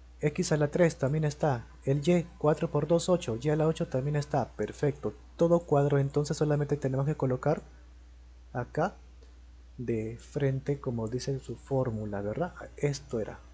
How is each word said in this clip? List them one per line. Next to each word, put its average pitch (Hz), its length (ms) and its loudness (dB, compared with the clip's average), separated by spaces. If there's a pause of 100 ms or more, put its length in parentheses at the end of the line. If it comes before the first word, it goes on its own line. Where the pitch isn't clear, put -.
(220)
X 156 300 0
a 156 60 2
la 147 120 2
tres 170 280 4
también 147 260 0
está. 147 420 0 (200)
El 143 220 2
y, 175 200 4 (100)
cuatro 156 320 2
por 147 180 0
dos, 170 220 2
ocho. 170 320 0
Y 147 80 0
a 151 60 2
la 156 100 2
ocho 165 220 0
también 139 280 -2
está, 143 340 0
perfecto. 107 640 -2 (220)
Todo 170 260 4
cuadro, 143 360 4
entonces 147 400 0
solamente 147 400 2
tenemos 135 300 0
que 151 80 0
colocar 131 480 0 (880)
acá 151 420 -2 (880)
de 117 400 -4
frente, 139 600 -2
como 117 280 -4
dice 127 320 -4
su 120 160 -10
fórmula, 110 680 -4
¿verdad? 123 320 -4 (240)
Esto 139 420 -4
era. 110 200 -8 (140)